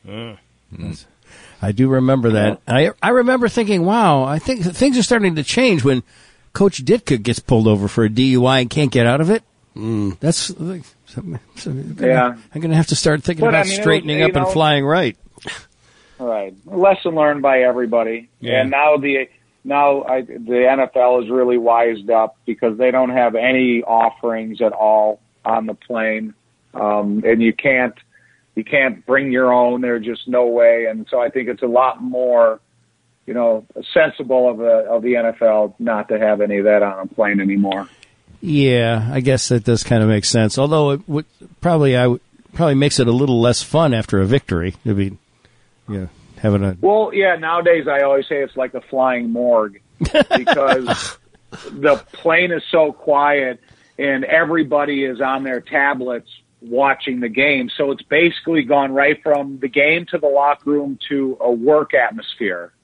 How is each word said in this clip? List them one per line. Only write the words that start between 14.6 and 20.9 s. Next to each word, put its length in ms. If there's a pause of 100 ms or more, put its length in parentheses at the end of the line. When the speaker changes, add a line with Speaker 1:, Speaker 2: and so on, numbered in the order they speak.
Speaker 1:
right. 300 (1040)
Speaker 2:
Right. 340 (160)
A 80
lesson 380
learned 260
by 200
everybody. 680 (100)
Speaker 1:
Yeah. 220
Speaker 2:
And 100
now 260
the, 300 (360)
now 400
I, 180
the 480
N 100
F 160